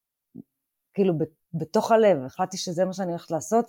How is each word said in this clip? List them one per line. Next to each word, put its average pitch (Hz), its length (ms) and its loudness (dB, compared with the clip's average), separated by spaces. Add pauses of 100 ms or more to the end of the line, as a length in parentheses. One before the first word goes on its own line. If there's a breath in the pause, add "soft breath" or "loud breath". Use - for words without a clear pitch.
(960)
כאילו, 190 240 2
ב-, 156 60 -2 (300)
בתוך 208 380 0
הלב, 202 320 4
החלטתי 185 320 -6
שזה 180 280 -2
מה 190 80 -4
שאני 180 180 -6
הולכת 170 200 -8
לעשות, 220 380 0